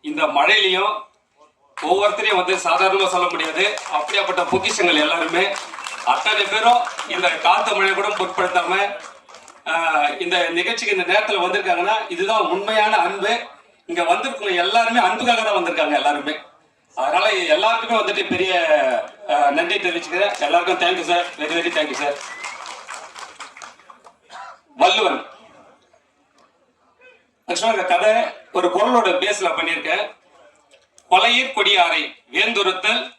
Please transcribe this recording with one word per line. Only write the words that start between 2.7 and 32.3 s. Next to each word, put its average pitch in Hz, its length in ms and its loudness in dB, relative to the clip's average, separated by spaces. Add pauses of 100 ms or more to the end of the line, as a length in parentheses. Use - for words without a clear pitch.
சொல்ல 180 240 0
முடியாது. 170 480 -2 (140)
அப்படியாப்பட்ட 180 520 -2
பொக்கிஷங்கள் 180 560 2
எல்லாருமே, 330 540 0 (500)
அத்தனை 214 400 0
பேரும் 226 340 4 (300)
இந்த 185 220 0
காத்து 208 440 2
மழை 190 180 2
கூட 202 160 0
பொருட்படுத்தாம, 180 880 -2 (680)
ஆஹ், 160 560 0
இந்த 175 280 0
நிகழ்ச்சிக்கு 196 480 -2
இந்த 180 160 0
நேரத்துல 208 280 2
வந்திருக்காங்கன்னா 196 540 0 (140)
இதுதான் 330 320 0
உண்மையான 220 560 0
அன்பு. 196 500 -2 (400)
இங்க 170 160 -2
வந்திருக்கவங்க 208 540 -2
எல்லாருமே 196 440 2
அன்புக்காக 233 420 2
தான் 202 220 0
வந்திருக்காங்க 160 300 0
எல்லாருமே. 147 420 0 (580)
அதனால - 380 2
எல்லாருக்குமே 214 680 2
வந்துட்டு 196 260 -2
பெரிய, 180 400 0 (600)
ஆஹ், 120 240 2
நன்றி 170 260 0
தெரிவிச்சுக்கிறேன். 175 640 -2
எல்லாருக்கும் 175 380 0
thank 175 200 0
you 156 120 -4
sir, 175 140 2 (140)
very, 151 140 -4
very 170 200 -2
thank 151 160 -2
you 131 140 -6
sir. 143 140 -2 (2500)
வள்ளுவன். 349 480 2 (2250)
Actually 220 240 0
இந்த 196 140 0
கதை 214 280 4 (400)
ஒரு 175 160 2
குரலோட 220 400 4
பேஸ்ல 180 480 0
பண்ணியிருக்கேன். 160 640 -4 (920)
கொலையிற் 240 420 4
கொடியாரை 175 720 0 (100)